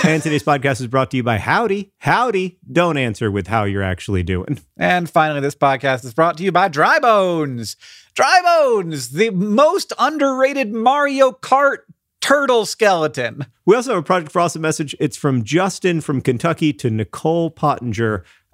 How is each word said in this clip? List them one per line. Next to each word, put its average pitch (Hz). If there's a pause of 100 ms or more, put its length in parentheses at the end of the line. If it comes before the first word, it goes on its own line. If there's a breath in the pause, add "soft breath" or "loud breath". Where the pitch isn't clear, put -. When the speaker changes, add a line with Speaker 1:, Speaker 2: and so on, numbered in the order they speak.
Speaker 1:
And 156
today's 151
podcast 139
is 123
brought 131
to 131
you 127
by 113
Howdy. 196
Howdy, 190 (120)
don't 165
answer 117
with 98
how 110
you're 98
actually 92
doing. 92 (180)
Speaker 2:
And 175
finally, 156
this 143
podcast 135
is 120
brought 165
to 175
you 196
by 185
Dry 175
Bones. 170 (380 loud breath)
Dry 359
Bones, 202
the 208
most 214
underrated 269
Mario 262
Kart 277 (420)
turtle 262
skeleton. 151 (200)
Speaker 1:
We 185
also 247
have 180
a -
Project 175
for 175
Awesome 165
message. 156
It's 151
from 131
Justin 175
from 135
Kentucky 151
to 123
Nicole 160
Pottinger. 113 (320 soft breath)